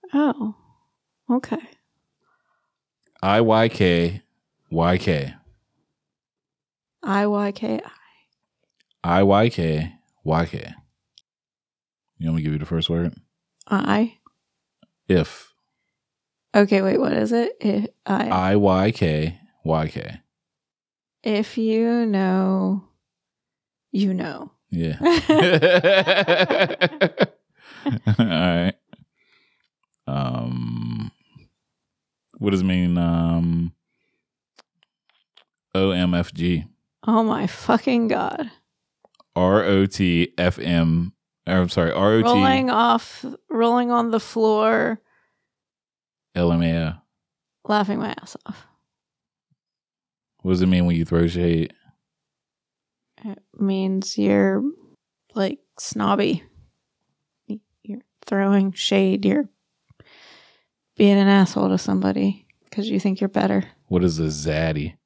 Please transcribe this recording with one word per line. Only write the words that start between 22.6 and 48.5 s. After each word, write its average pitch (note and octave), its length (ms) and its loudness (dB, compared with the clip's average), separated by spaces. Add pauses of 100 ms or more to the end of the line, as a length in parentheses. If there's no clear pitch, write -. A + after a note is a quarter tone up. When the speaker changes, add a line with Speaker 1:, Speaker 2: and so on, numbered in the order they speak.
Speaker 1:
you G3 240 -2
know. - 380 -10 (180)
Speaker 2:
Yeah. E3 300 -4
Speaker 1:
<laughs> - 0 -
Speaker 2:
<laughs> F#3 2250 2 (1000)
All A#2 80 2
right. F2 460 0 (1300)
Um, A#1+ 1040 -6 (1300)
what G#2 120 -2
does F#2+ 120 0
it - 20 -2
mean? F2+ 340 0
Um, E2+ 760 0 (2000)
O F#2+ 160 2
M F2+ 240 0
F F2 180 -2
G. E2 320 -2 (420)
Speaker 1:
Oh A3 160 2
my A3 240 -2
fucking A#3 600 -2
God. A#3 420 -6 (840)
Speaker 2:
R F#2+ 280 4
O G2 220 4
T F2 520 0
F F2 200 0
M. E2 540 0 (340)
Or, F2+ 80 -2
I'm F#2 140 2
sorry, E2+ 240 0
R G2+ 220 2
O A2+ 80 6
T. - 20 4
Speaker 1:
Rolling C4 460 2
off, A#3 540 0 (240)
rolling A#3+ 420 0
on A#3 200 0
the A3 100 0
floor. A3 800 0 (1300)
Speaker 2:
L F2 180 2
M E2+ 100 2
A E2 260 0
O. E2 40 -6 (720)
Speaker 1:
Laughing G#3 340 -2
my - 220 -8
ass - 160 -20 (100)
off. - 200 -18 (1800)